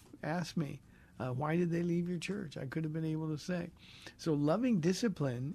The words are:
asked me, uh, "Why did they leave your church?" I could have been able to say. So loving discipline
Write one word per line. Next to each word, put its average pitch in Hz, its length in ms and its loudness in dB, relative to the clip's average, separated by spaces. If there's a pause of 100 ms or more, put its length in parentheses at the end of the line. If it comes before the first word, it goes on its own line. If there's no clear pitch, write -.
(220)
asked 165 360 -2
me, 147 240 -4 (360)
uh, 127 120 -2
"Why 151 260 0
did 175 140 2
they 170 120 2
leave 175 280 0
your 175 80 -2
church?" 190 400 -6
I 147 80 -4
could 160 180 -2
have 156 80 -2
been 160 140 -2
able 156 220 -2
to 151 100 -2
say. 175 320 -4 (480)
So 160 160 2
loving 180 460 4
discipline 147 760 0